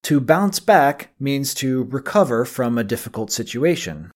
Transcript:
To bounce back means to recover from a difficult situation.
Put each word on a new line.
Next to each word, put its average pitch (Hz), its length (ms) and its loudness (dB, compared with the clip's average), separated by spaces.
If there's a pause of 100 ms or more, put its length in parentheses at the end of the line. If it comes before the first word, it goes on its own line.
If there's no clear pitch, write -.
To 147 160 2
bounce 165 380 2
back 147 520 4 (100)
means 139 360 -2
to 131 280 -2
recover 123 600 0
from 120 320 -2
a 113 60 0
difficult 110 460 -6
situation. 107 840 -2